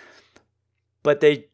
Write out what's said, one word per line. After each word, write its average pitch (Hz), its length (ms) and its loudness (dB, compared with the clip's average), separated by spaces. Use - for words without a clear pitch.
but 147 200 -2
they, 147 320 0